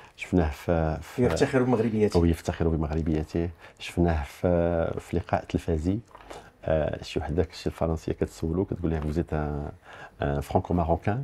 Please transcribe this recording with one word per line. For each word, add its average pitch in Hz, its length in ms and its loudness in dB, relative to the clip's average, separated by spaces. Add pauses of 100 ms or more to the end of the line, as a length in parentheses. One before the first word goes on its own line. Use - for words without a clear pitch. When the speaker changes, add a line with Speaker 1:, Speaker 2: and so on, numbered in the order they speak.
(160)
Speaker 1:
شفناه 85 340 2
في، 80 520 0
في - 240 -2
Speaker 2:
يفتخر 135 380 2
بمغربيته. 110 560 2
Speaker 1:
ويفتخر 85 480 2
بمغربيته. 78 840 0 (300)
شفناه 82 440 2
في، 85 760 0
في - 180 -4
لقاء - 260 -2
تلفازي. 87 560 0 (680)
آه، 78 380 0
شي - 160 -4
وحده، 78 340 0
شي - 160 -4
الفرنسيه 82 420 -2
كتسولو، 82 540 -2
كتقول 80 260 -2
لها: 80 100 -2
"Vous 76 140 -2
êtes 80 180 -2
un، 73 380 -4 (520)
un 71 300 -2
franco-marocain؟" 87 720 2